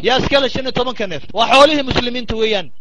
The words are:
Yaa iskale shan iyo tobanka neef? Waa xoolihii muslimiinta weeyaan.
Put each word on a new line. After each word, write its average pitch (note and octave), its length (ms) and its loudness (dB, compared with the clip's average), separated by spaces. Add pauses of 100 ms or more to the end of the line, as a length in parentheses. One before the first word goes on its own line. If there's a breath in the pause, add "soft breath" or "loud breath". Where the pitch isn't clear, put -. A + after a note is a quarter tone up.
Yaa A#3+ 160 2
iskale C#4 320 2
shan C4 140 -6
iyo B3+ 80 -6
tobanka A#3+ 340 -2
neef? D#3+ 160 -8 (100)
Waa - 140 0
xoolihii C#4+ 360 6
muslimiinta B3 540 -4
weeyaan. A3 320 -2 (120)